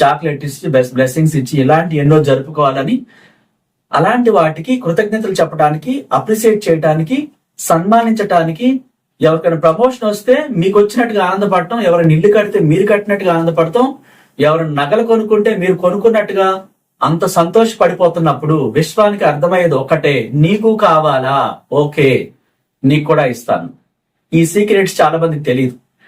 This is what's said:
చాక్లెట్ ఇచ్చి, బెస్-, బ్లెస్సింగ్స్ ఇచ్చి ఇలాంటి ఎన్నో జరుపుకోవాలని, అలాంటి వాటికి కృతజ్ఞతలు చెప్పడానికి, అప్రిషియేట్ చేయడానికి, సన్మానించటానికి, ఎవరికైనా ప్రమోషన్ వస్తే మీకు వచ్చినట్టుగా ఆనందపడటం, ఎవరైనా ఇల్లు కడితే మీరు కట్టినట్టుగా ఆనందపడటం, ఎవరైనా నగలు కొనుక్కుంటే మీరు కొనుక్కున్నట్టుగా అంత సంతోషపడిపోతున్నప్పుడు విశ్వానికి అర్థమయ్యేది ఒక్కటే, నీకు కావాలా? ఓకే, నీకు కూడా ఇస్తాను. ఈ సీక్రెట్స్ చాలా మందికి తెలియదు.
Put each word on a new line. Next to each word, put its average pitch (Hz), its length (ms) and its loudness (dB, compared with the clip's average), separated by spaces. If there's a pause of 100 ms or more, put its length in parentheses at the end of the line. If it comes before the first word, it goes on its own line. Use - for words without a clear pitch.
చాక్లెట్ 147 420 -2
ఇచ్చి, 165 240 -10
బెస్-, 127 240 2
బ్లెస్సింగ్స్ 151 420 0
ఇచ్చి 135 260 -2
ఇలాంటి 156 360 0
ఎన్నో 147 260 4
జరుపుకోవాలని, 143 840 -2 (880)
అలాంటి 233 360 2
వాటికి 170 500 0
కృతజ్ఞతలు 208 520 -2
చెప్పడానికి, 165 840 -2
అప్రిషియేట్ 214 560 0
చేయడానికి, 160 600 0 (300)
సన్మానించటానికి, 208 1200 0 (400)
ఎవరికైనా 160 340 2
ప్రమోషన్ 214 540 0
వస్తే 254 400 0
మీకు 202 300 2
వచ్చినట్టుగా 208 460 0
ఆనందపడటం, 185 540 -2
ఎవరైనా 170 340 2
ఇల్లు 202 240 2
కడితే 202 220 0
మీరు 175 280 2
కట్టినట్టుగా 202 460 0
ఆనందపడటం, 165 640 0 (440)
ఎవరైనా 151 460 0
నగలు 226 220 0
కొనుక్కుంటే 214 480 0
మీరు 180 180 -2
కొనుక్కున్నట్టుగా 190 920 0 (380)
అంత 165 220 0
సంతోషపడిపోతున్నప్పుడు 170 1400 0
విశ్వానికి 196 560 0
అర్థమయ్యేది 165 480 0
ఒక్కటే, 135 600 -2
నీకు 214 440 2
కావాలా? 139 800 0 (140)
ఓకే, 143 600 0 (520)
నీకు 147 200 2
కూడా 156 220 2
ఇస్తాను. 95 440 -4 (640)
ఈ 165 120 2
సీక్రెట్స్ 202 560 0
చాలా 156 160 2
మందికి 160 260 -4
తెలియదు. 127 340 -2 (300)